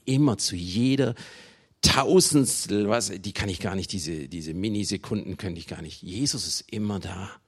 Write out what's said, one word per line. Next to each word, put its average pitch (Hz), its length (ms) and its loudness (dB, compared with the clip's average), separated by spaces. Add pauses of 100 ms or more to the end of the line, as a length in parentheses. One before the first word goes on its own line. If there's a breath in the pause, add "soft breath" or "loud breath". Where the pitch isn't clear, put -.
immer 135 320 4
zu - 200 -2
jeder 120 580 2 (680 loud breath)
Tausendstel, 135 1080 4
was, 110 260 2
die 95 180 -8
kann 104 160 -2
ich 87 120 -4
gar 95 160 -2
nicht, 90 160 -4
diese, 80 360 -4
diese 80 240 -8
Minisekunden 101 840 -2
könnte 85 240 -6
ich - 80 -14
gar 82 120 -10
nicht. 78 220 -12
Jesus 123 440 -4
ist - 260 -6
immer 104 260 -2
da. 90 320 -8 (180)